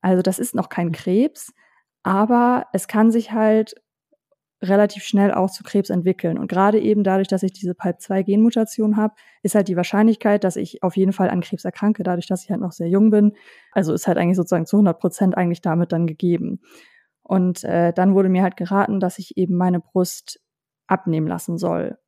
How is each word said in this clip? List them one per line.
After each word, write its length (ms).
Also 220
das 160
ist 160
noch 140
kein 220
Krebs, 600
aber 720
es 140
kann 240
sich 200
halt 440
relativ 420
schnell 300
auch 160
zu 140
Krebs 260
entwickeln. 480
Und 100
gerade 340
eben 220
dadurch, 260
dass 140
ich 100
diese 220
palp 260
zwei 220
Genmutation 760
hab, 180
ist 140
halt 140
die 80
Wahrscheinlichkeit, 680
dass 140
ich 260
auf 140
jeden 160
Fall 160
an 100
Krebs 240
erkranke, 400
dadurch, 240
dass 160
ich 60
halt 100
noch 140
sehr 160
jung 200
bin. 280
Also 220
ist 140
halt 100
eigentlich 180
sozusagen 300
zu 140
hundert 200
Prozent 380
eigentlich 240
damit 320
dann 140
gegeben. 520
Und, 340
äh, 300
dann 220
wurde 120
mir 140
halt 160
geraten, 420
dass 200
ich 180
eben 180
meine 240
Brust 640
abnehmen 400
lassen 320
soll. 480